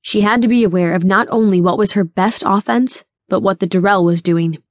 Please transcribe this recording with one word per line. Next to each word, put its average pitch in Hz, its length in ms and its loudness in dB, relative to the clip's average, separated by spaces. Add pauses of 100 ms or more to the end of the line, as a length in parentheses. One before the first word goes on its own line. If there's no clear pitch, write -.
She - 180 -2
had 226 220 2
to 240 60 0
be 240 140 2
aware 175 320 0
of 175 100 -2
not 190 260 2
only 214 300 2
what 185 180 0
was 208 140 -2
her 202 120 0
best 185 420 -2
offense, 233 560 -2 (260)
but 185 120 0
what 190 180 -2
the 190 80 -2
Durrell 185 380 0
was 170 180 0
doing. 170 360 -2 (120)